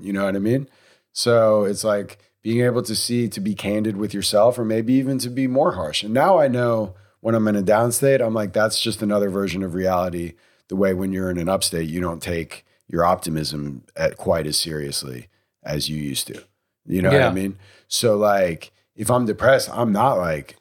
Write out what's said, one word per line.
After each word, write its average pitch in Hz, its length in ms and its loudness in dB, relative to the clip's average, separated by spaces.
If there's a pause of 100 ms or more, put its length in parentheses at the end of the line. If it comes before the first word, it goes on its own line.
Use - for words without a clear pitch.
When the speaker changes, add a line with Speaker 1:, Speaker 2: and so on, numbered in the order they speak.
Speaker 1:
You 98 120 -6
know 98 120 0
what 98 120 0
I - 20 -2
mean? 120 300 0 (440)
So 110 520 4
it's 98 200 -2
like 104 340 -2 (240)
being 117 220 0
able 120 180 2
to 110 120 -6
see, 120 340 -2
to 101 120 -8
be 101 140 -2
candid 104 420 -2
with 101 180 -4
yourself, 104 440 4
or 120 60 -2
maybe 110 300 0
even 135 240 0
to 123 120 -6
be 131 160 -2
more 135 260 2
harsh. 80 300 -4
And 104 120 -6
now 165 240 4
I 143 100 4
know 117 460 0 (260)
when 113 140 0
I'm 110 140 2
in 104 80 2
a 104 60 0
down 110 300 4
state, 139 280 2
I'm 113 140 0
like, 104 180 -2
"That's 107 280 0
just 110 220 -4
another 104 280 2
version 95 320 -2
of 90 120 -4
reality." 90 600 -2 (340)
The 95 80 -6
way 98 180 2
when 95 180 -2
you're 95 180 -2
in 87 80 -2
an 82 100 -2
upstate, 90 400 -2
you 82 120 -6
don't 85 220 -6
take 85 420 -6 (240)
your 85 160 0
optimism 76 800 -2 (140)
at 80 200 -2
quite 82 300 -2
as 76 120 -4
seriously 71 720 -8 (340)
as 73 260 -6
you 78 80 -6
used 71 320 -6
to. - 140 -14 (440)
You 92 140 -2
know 92 100 2
what 139 120 6
I 127 60 4
Speaker 2:
Yeah. 101 40 0
Speaker 1:
mean? 95 240 -4 (320)
So, 110 300 2
like, 98 520 2 (240)
if 107 160 -2
I'm 123 140 4
depressed, 117 480 2
I'm 117 200 0
not 110 260 2
like, 80 420 -4